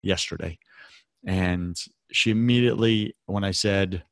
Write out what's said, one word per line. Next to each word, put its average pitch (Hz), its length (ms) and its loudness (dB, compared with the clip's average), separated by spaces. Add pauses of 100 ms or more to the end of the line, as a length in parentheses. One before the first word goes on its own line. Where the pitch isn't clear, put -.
yesterday. 85 560 -4 (640)
And 90 500 -2 (360)
she - 200 0
immediately, 113 840 2 (100)
when 101 180 -4
I 98 80 -2
said 98 600 0